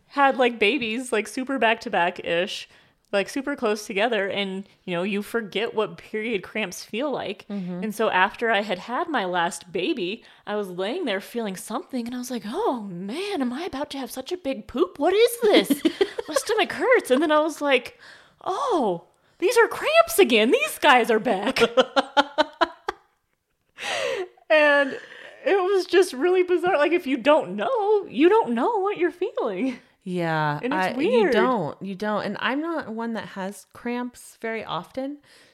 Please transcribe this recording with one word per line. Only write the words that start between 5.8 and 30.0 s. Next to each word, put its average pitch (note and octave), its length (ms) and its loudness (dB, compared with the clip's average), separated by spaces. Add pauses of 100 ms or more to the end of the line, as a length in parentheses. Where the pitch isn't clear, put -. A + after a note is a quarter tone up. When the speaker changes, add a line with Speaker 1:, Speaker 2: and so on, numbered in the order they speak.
Speaker 1:
period G#3+ 460 -6
cramps G3+ 420 -8
feel C4+ 260 -4
like. G3+ 380 -8
Speaker 2:
Mm-hmm. F#3 360 -8
Speaker 1:
And G#3+ 100 -6
so A3 160 0
after G3+ 400 2
I G3+ 100 2
had G#3 200 -4
had C#4 280 -6
my B3+ 160 -2
last F3+ 480 -2
baby, G3 520 -4 (220)
I G#3 100 -6
was G#3 120 -4
laying G3+ 380 -6
there G3 160 -2
feeling G#3+ 340 -6
something, B3 500 -8
and B3 80 -10
I B3 40 -8
was B3 120 -10
like, A#3+ 160 -6
"Oh, C#4+ 360 -4
man, G#3+ 580 -6
am B3 120 -2
I C#4+ 120 -8
about C#4+ 280 -6
to C#4 60 -8
have B3 120 -10
such C4 200 -12
a F4+ 60 -4
big C4+ 320 -6
poop? - 300 -2
What E4 160 2
is A#4 160 6 (120)
this? C#4+ 400 4 (260)
Speaker 2:
<laughs> - 200 -10
Speaker 1:
My D#4 60 -6
stomach G4 380 0
hurts." G4+ 380 4
And C4 120 4
then D#4 100 2
I D4+ 80 6
was D4+ 220 -2
like, C4+ 360 0 (460)
"Oh, F4 600 0 (340)
these A4 180 2
are A4+ 120 6
cramps E5 500 2
again. A#3 320 6
These D5 300 0
guys B3 300 6
are A3 80 4
back." G3+ 480 0
<laughs> A#3 40 0 (2750)
And C#4+ 480 4 (480)
it E4+ 100 4
was F#4 300 2
just F4+ 260 4
really F4+ 300 2
bizarre. F4+ 340 2
Like, D4 160 2
if E4+ 140 0
you C4 100 0
don't C4+ 400 2
know, G#4 520 0
you D4 200 4
don't G#4+ 220 4
know D#4+ 300 0
what F#4+ 180 -2
you're E4 120 2
feeling. C4 680 -4 (260)